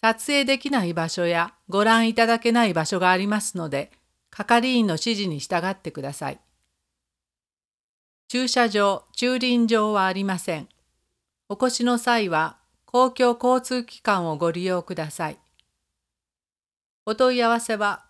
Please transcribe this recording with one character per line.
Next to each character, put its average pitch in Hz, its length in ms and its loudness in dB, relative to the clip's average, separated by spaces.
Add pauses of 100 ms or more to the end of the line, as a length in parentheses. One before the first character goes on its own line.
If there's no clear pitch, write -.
撮 226 260 0
影 285 180 2
で 269 140 0
き 269 120 -8
な 247 140 0
い 170 100 -4
場 165 140 -4
所 175 180 -4
や 170 280 -2 (140)
ご 196 160 2
覧 226 240 4
い 226 60 -2
た 226 120 4
だ 233 120 2
け 233 140 0
な 233 140 4
い 180 80 0
場 160 100 0
所 190 140 -2
が 180 120 4
あ 185 60 4
り 190 100 -2
ま 208 140 -2
す - 160 -10
の 165 120 -6
で、 139 240 -6 (380)
係 240 440 0
員 233 120 4
の 175 80 0
指 220 220 -2
示 202 100 -4
に 151 140 -6
従 175 260 -2
っ 190 100 -4
て - 140 -12
く 147 120 -12
だ 139 100 -8
さ 139 180 -8
い。 139 100 -14 (1900)
駐 254 180 -2
車 240 220 2
場、 202 440 0
駐 254 280 -2
輪 240 260 2
場 214 260 2
は 196 140 2
あ 190 60 0
り 190 100 -4
ま 190 160 -4
せ 165 200 -6
ん。 - 100 -14 (800)
お 214 60 -8
越 247 240 -2
し 240 60 -2
の 240 140 2
際 233 300 0
は、 160 300 -2 (280)
公 254 240 4
共 247 300 2
交 247 240 2
通 247 200 -4
機 - 160 -20
関 190 260 0
を 156 100 -4
ご 165 160 0
利 175 120 -6
用 180 200 -2
く 180 100 -10
だ 156 160 -8
さ 156 200 -6
い。 - 80 -18 (1700)
お 220 100 -4
問 254 200 2
い 240 60 2
合 226 60 4
わ 233 120 2
せ 233 140 -4
は 208 360 -4